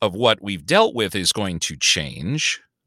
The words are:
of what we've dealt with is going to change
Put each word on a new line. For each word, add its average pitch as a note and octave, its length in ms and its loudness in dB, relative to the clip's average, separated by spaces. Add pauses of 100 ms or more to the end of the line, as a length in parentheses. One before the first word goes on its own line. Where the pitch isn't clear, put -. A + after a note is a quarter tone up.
of G2+ 140 0
what A2 260 4
we've G2 240 -6
dealt F#3+ 300 4
with G#2+ 200 -2
is F#2 180 0
going F#2+ 280 -4
to - 160 -6
change D#2 840 -2 (240)